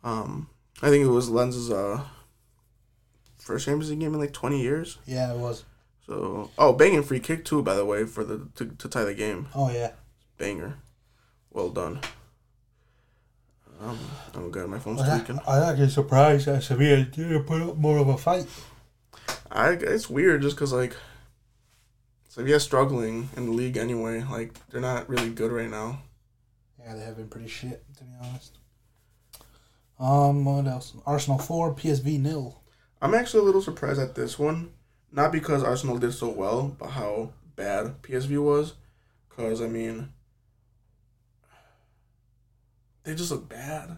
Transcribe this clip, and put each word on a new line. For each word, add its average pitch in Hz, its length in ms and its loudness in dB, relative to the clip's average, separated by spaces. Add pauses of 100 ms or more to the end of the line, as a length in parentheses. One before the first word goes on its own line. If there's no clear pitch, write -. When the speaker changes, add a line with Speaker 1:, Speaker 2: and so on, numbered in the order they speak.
Speaker 1:
Um, 117 440 -6 (320)
I 139 100 2
think 143 140 8
it 131 60 6
was 123 180 4
Lens's, 120 420 0
uh, 101 320 -2 (1400)
first - 280 -6
Champions 151 240 -2
League 151 100 -4
game 156 140 -2
in, 151 60 -2
like, 143 120 -4
twenty 139 300 -2
years. 151 440 -4
Speaker 2:
Yeah, 127 260 -2
it 120 60 -6
was. 120 260 -6 (420)
Speaker 1:
So, 101 520 -6
oh, 131 140 10
banging 151 320 8
free 131 160 -2
kick 165 240 -4
too, 147 180 0
by 95 120 2
the 101 100 2
way, 104 200 0
for 110 200 -6
the, - 320 -8
to, 117 100 -6
to - 220 -14
tie 117 160 -2
the 101 100 -2
game. 107 400 -6
Speaker 2:
Oh 139 160 2
yeah. 120 220 -4 (440)
Speaker 1:
Banger. 95 380 -8 (760)
Well 92 200 -4
done. 90 300 -6 (1800)
Um, 113 180 -8 (360)
oh 90 140 -10
god, 92 200 -8
my 95 120 -8
phone's 110 200 -6
Speaker 2:
I 135 40 2
was 147 100 4
ac-, 113 120 0
Speaker 1:
tweaking. 127 200 -8
Speaker 2:
I 135 140 4
was 117 80 4
actually 135 220 4
surprised 139 560 6
that 139 180 0
Sevilla 135 400 6
didn't 151 400 -2
put 160 180 -2
up 170 140 -6
more 151 220 4
of 139 100 4
a 135 100 2
fight. 180 280 0 (1040)
Speaker 1:
I, 123 200 4
it's 202 400 -2
weird 147 320 4
just 143 140 0
'cause, 139 160 -2
like, 123 240 -2 (1300)
Sevilla's 143 360 2
struggling 127 720 0
in 123 100 -6
the 113 60 0
league 123 240 -2
anyway. 113 520 -4
Like, 113 260 -8 (160)
they're 123 100 -6
not 127 280 -4
really 120 220 -2
good 113 220 -2
right 117 180 -4
now. 113 300 -8 (800)
Speaker 2:
Yeah, 117 140 -16
they 107 100 -12
have 113 120 -14
been 110 120 -14
pretty 113 200 -14
shit, - 360 -12 (140)
to 127 60 -20
be 123 60 -20 (100)
honest. 127 380 -14 (1400)
Um, 143 440 4
what 139 220 2
else? 131 280 -6 (120)
Arsenal 139 320 0
four, 165 360 -2
P 160 160 -2
S 139 100 2
V 143 180 0
nil. 139 420 -4 (400)
Speaker 1:
I'm - 140 2
actually 233 260 4
a 202 40 6
little 190 180 6
surprised 143 380 -2
at - 160 -4
this 123 220 -4
one. 165 340 -2 (420)
Not 143 160 4
because 151 320 0
Arsenal 123 360 0
did 120 160 0
so 117 160 -4
well, 117 380 -2 (100)
but - 140 -12
how 110 420 -6 (220)
bad 101 440 -6
P 131 140 -10
S 127 100 -2
V 143 140 -2
was. 147 340 2 (560)
'Cause, 113 320 -4
I 113 80 -4
mean, 113 440 -6 (3000)
they 156 100 -8
just 170 160 -6
look - 180 -6
bad. 151 500 -12